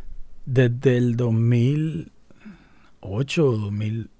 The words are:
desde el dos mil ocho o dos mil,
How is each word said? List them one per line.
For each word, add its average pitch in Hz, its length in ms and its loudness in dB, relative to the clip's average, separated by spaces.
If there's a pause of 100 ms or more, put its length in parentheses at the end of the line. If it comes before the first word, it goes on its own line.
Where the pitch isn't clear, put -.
(460)
desde 123 500 2
el 120 200 2
dos 120 180 0
mil 131 800 2 (880)
ocho 135 480 0
o 117 100 2
dos 104 140 -6
mil, 107 480 -4